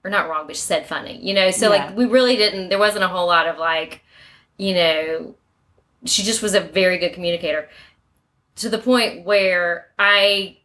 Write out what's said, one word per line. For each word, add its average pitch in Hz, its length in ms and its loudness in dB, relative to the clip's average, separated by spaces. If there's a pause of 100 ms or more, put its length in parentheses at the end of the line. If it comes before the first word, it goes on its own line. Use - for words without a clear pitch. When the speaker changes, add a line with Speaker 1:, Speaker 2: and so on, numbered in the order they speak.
Speaker 1:
Or 190 60 -10
not 185 180 0
wrong, 156 200 -6
but 156 80 -12
she - 60 -8
said 156 240 -2
funny, - 360 -10
you 190 100 -4
know? 190 200 4
So, 208 200 2
Speaker 2:
Yeah. 202 140 2
Speaker 1:
like, 196 100 -12
we 240 100 2
really 247 280 4
didn't, 196 360 0
there 196 80 0
wasn't 208 260 2
a 185 40 0
whole 175 200 -2
lot 165 180 4
of, 160 120 -4
like, 160 440 -4 (560)
you 196 160 -2
know, 160 640 0 (680)
she - 180 -2
just 220 180 -2
was 202 120 -2
a 196 60 4
very 185 380 0
good 175 140 -2
communicator 170 560 -4 (880)
to 220 120 -8
the 214 120 -2
point 233 440 0
where 180 760 0
I 202 640 2